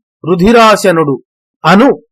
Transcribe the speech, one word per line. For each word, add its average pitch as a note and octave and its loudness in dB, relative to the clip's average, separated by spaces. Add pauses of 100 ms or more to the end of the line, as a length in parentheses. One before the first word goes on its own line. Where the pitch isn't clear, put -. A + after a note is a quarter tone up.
(300)
రుధిరాశనుడు F#3 0 (440)
అను G#3 0